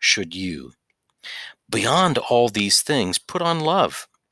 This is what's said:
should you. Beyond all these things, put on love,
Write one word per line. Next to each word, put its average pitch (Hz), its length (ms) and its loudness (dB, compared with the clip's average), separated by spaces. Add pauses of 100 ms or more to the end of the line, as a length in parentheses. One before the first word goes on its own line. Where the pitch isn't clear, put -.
should 85 340 0
you. 80 380 -8 (960)
Beyond 127 480 2
all 120 300 4
these 101 340 0
things, 104 380 0
put - 200 -6
on 170 200 0
love, 160 480 0 (240)